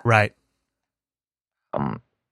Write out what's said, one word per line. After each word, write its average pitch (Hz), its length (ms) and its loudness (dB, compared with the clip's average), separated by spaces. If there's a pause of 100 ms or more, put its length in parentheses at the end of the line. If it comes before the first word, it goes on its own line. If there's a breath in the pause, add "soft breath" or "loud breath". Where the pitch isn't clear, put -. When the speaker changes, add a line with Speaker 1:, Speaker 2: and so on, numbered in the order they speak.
Speaker 1:
Right. 110 300 2 (1400)
Speaker 2:
Um, 71 300 -6 (300)